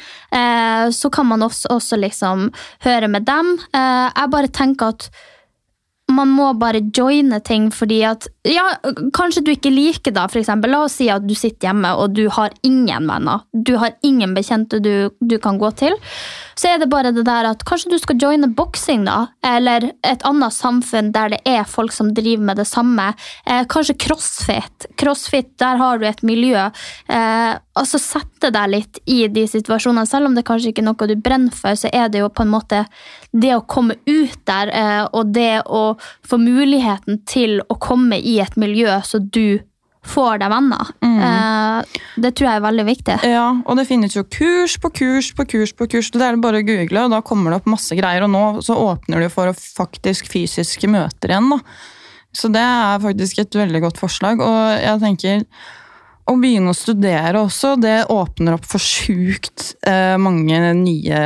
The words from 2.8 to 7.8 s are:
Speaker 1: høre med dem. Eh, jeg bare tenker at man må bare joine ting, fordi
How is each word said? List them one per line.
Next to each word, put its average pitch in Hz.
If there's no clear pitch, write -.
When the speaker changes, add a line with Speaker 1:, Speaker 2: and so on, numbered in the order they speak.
Speaker 1:
høre 233
med 208
dem. 339
Eh, 254
jeg 285
bare 285
tenker 269
at -
man 269
må 269
bare 220
joine 247
ting, 214
fordi 220